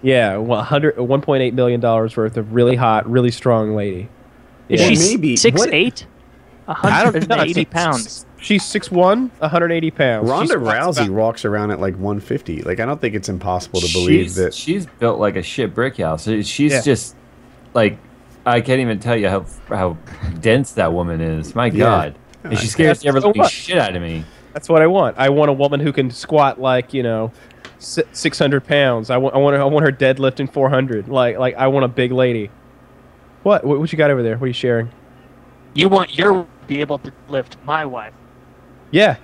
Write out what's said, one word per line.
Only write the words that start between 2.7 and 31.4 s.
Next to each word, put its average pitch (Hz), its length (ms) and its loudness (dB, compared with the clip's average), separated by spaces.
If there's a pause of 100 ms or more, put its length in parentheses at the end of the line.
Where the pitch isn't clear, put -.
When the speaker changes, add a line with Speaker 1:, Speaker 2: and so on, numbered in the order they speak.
Speaker 1:
hot, 113 340 2
really 123 220 2
strong 110 440 0
lady. 101 340 -6 (600)
Speaker 2:
Is - 120 2
Speaker 1:
Yeah. 175 80 4
Speaker 2:
she - 80 4
Speaker 3:
Well, 165 140 4
maybe. 156 240 0
Speaker 2:
six 170 320 2
eight? 240 380 -2 (600)
Speaker 3:
What? - 200 -6
Speaker 1:
I 190 180 4
don't 220 120 -4
know. 165 40 0
Speaker 2:
a - 20 -2
hundred 190 100 -2
and 196 100 2
eighty 156 200 0
Speaker 1:
She's 156 40 -2
Speaker 2:
pounds. 151 600 -2 (140)
Speaker 1:
she's - 260 0
six - 260 -6
one, 196 400 2 (100)
a 156 60 -2
hundred 170 240 0
eighty 165 200 0
pounds. 117 380 0
Speaker 3:
Ronda 160 240 0
Speaker 1:
She's 170 80 0
Speaker 3:
Rousey 131 440 0
Speaker 1:
about 98 100 -4
Speaker 3:
walks 113 300 -2
around 104 260 -2
at, 82 80 -4
like, 95 180 -4
one 101 220 -4
fifty. 95 420 -8
Like, 92 180 -4
I 110 60 -2
don't 147 160 -6
think 110 140 -4
it's 98 140 -6
impossible 92 520 -4
to 85 100 -2
believe 90 340 2
Speaker 4:
She's, 87 100 -10
Speaker 3:
that. 90 180 -2
Speaker 4:
she's 180 320 -4
built 117 340 -2
like 104 160 0
a 95 80 -4
shit 107 300 -6
brick 131 240 -4
house. 80 280 -4
She's 110 460 -2
Speaker 1:
Yeah. 131 100 0
Speaker 4:
just, - 340 0 (580)
like, 107 240 2 (480)
I 120 160 2
can't 131 200 0
even 110 180 -2
tell 120 180 -2
you 101 120 0
how, 95 160 -2 (240)
how 92 280 -2 (420)
dense 120 340 0
that 85 200 0
woman 85 280 -4
is. 80 340 -6
My 117 100 0
Speaker 3:
Yeah. 117 140 0
Speaker 4:
God. 87 360 2 (280)
And 113 160 -6
she 110 80 -4
scares 156 340 2
Speaker 1:
That's - 0 -
Speaker 4:
the 143 60 -2
Speaker 1:
what 139 80 2
I - 20 4
Speaker 4:
everything 208 240 2
Speaker 1:
want. - 100 2
Speaker 4:
shit - 280 -4
out 101 160 0
of 87 80 -4
me. 160 200 -6 (300)
Speaker 1:
That's - 160 -14
what 160 140 6
I 160 40 6
want. 175 300 2
I 135 120 2
want 147 200 4
a 143 40 2
woman 143 260 0
who 147 120 0
can 131 200 -2
squat, 139 500 0
like, 127 320 0
you 135 80 -2
know, 113 300 -2 (480)
si-, - 320 -4
six - 260 -4
hundred 139 300 0
pounds. 127 420 2
I 127 80 2
want, 131 160 0
I 135 60 2
want, 143 160 4
I 139 100 2
want 151 220 2
her 139 40 2
deadlifting 135 600 0
four 135 160 2
hundred. 127 400 -2
Like, 120 300 0
like, 127 160 0